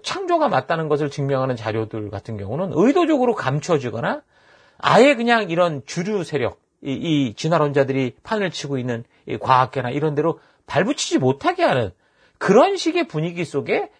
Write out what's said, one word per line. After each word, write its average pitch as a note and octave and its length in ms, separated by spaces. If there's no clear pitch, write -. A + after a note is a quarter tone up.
창조가 F4 460
맞다는 D#3+ 400
것을 D3 220
증명하는 C3+ 440
자료들 A2 560
같은 G2+ 260
경우는 C3 380
의도적으로 C4 600
감춰지거나 C#3+ 840
아예 A#3 360
그냥 A3+ 340
이런 E3 380
주류 F#3 380
세력, C3+ 360
이, C3+ 100
이 C#3+ 420
진화론자들이 C#3 880
판을 G3+ 260
치고 C#3 280
있는 B2 260
이 A#2 120
과학계나 B2+ 520
이런 D3 260
데로 D#3 240
발붙이지 B3 520
못하게 D4 440
하는 C3 300
그런 D#4+ 380
식의 E4 300
분위기 E3+ 380
속에, F3 560